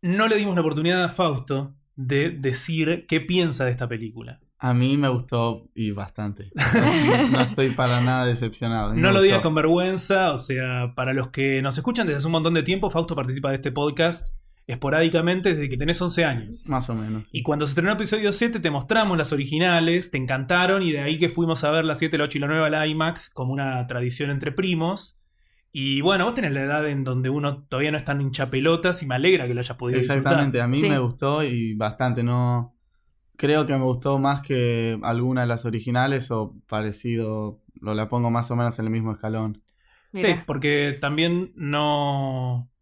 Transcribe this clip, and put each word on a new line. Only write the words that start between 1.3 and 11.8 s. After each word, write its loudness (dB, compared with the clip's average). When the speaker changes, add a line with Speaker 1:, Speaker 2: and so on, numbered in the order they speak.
Speaker 1:
de 0
decir -2
qué 2
piensa 0
de 2
esta -4
película. -10
Speaker 2:
A 0
mí 4
me 2
gustó -2
y -2
bastante. -8
Speaker 1:
<laughs> 4
Speaker 2:
No 2
estoy 0
para 2
nada 2
decepcionado. -2
A 0
mí 2
Speaker 1:
No 6
Speaker 2:
me 4
Speaker 1:
lo 6
digas 6
Speaker 2:
gustó. 0
Speaker 1:
con 0
vergüenza, 2
o -4
sea, -4
para -2
los -2
que 0
nos -2
escuchan -2